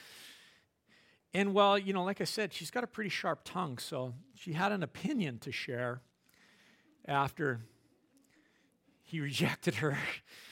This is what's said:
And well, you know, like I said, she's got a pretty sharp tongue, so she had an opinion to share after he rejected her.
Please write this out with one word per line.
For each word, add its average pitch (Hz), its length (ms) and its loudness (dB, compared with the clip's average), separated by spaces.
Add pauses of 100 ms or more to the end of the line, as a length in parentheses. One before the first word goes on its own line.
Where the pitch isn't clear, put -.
(1400)
And 202 160 4
well, 202 240 8
you 196 160 0
know, 185 120 2
like 196 160 -2
I 196 40 0
said, 202 280 -2
she's - 180 -8
got 240 140 -2
a - 20 -4
pretty 214 240 -6
sharp 160 320 0
tongue, 160 360 -4
so 127 360 -4 (220)
she - 160 -8
had 185 180 2
an 196 140 0
opinion 170 560 -2
to 143 100 -8
share 123 500 -2 (1080)
after 139 600 0 (1400)
he - 160 -6
rejected 139 580 0
her. 139 220 2 (540)